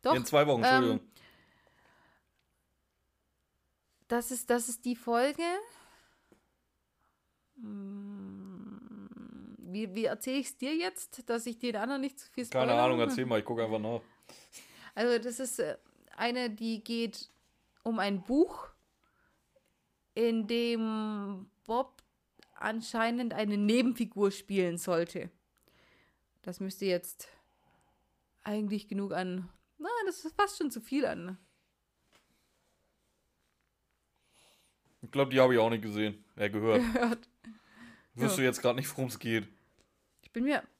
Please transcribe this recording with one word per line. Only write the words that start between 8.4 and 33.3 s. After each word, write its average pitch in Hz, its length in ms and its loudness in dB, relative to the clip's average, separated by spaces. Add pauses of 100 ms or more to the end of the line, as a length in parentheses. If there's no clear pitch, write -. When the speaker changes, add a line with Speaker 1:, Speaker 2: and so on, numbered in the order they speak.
Speaker 1:
wie, 190 360 -8
wie 220 100 0
erzähl 254 340 0
ich's - 180 -6
dir 285 180 -2
jetzt, 349 540 -6
dass 233 160 -2
ich 233 140 -8
den 240 160 -2
anderen 254 260 -2
nicht 277 180 -6
zu - 120 -20
viel - 160 -6
Speaker 2:
Keine 127 240 2
Speaker 1:
spoilere? 120 140 6
Speaker 2:
Ahnung, 127 140 4
erzähl 127 260 2
mal, 117 140 2
ich 107 60 -4
guck 117 140 -4
einfach 110 200 0
nach. 113 220 -2 (960)
Speaker 1:
Also, 233 240 2
das 233 200 -8
ist, 254 200 -4
äh, 156 180 -2 (380)
eine, 240 340 -2
die 220 340 -4
geht 233 460 -4 (540)
um 226 160 -2
ein 196 240 0
Buch, - 460 0 (1500)
in 226 320 0
dem 214 1000 -2 (180)
Bob 247 360 -4 (540)
anscheinend 226 800 -2
eine 208 240 0
Nebenfigur 214 720 4
spielen 185 460 0
sollte. 175 520 -2 (1120)
Das 180 180 -12
müsste 190 260 -6
jetzt 180 420 -2 (1160)
eigentlich 208 440 -4
genug 196 260 -4
an, 180 360 -4 (280)
na, 311 120 -8 (160)
das - 200 -6
ist 320 100 -10
fast 403 220 2
schon 294 140 -4
zu 226 100 -10
viel 262 240 -2
an. 180 320 -6 (3750)